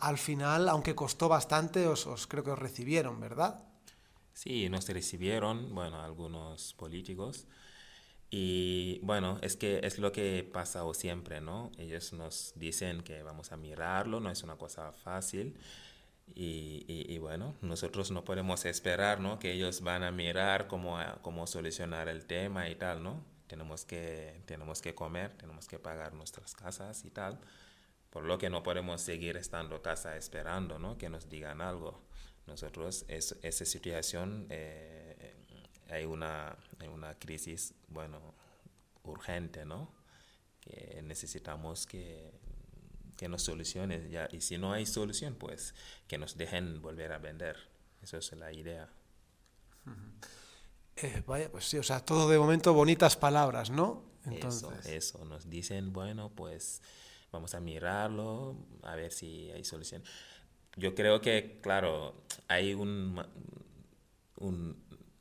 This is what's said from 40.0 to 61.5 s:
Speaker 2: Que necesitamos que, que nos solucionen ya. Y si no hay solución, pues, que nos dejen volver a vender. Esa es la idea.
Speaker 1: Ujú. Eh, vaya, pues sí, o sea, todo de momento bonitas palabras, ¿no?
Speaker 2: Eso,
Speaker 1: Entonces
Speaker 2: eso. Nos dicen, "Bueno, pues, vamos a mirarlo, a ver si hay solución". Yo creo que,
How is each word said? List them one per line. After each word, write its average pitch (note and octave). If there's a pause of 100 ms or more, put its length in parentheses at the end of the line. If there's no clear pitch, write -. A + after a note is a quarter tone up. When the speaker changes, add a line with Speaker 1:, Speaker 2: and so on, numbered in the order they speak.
Speaker 2:
Que -
necesitamos D#2
que, E2 (840)
que F2+
nos F2
solucionen E2
ya. E2
Y E2+
si F2
no F#2+
hay G#2+
solución, G#2+
pues, - (320)
que -
nos D2+
dejen E2
volver D#2+
a D#2
vender. D#2 (440)
Esa -
es -
la D#2+
idea. D#2+ (920)
Speaker 1:
Ujú. A#2+ (1000)
Eh, -
vaya, C#3+
pues -
sí, D3
o C#3
sea, C3
todo D#3
de D#3
momento D#3+
bonitas D#3+
palabras, C3+
¿no? F3+ (180)
Speaker 2:
Eso, C3+
Speaker 1:
Entonces A2
Speaker 2:
eso. D#2+
Nos D#2+
dicen, F#2+
"Bueno, G#2
pues, E2 (520)
vamos E2+
a F2
mirarlo, G#2+ (300)
a E2
ver E2
si D#2+
hay E2
solución". E2 (720)
Yo F#2
creo G#2+
que, A2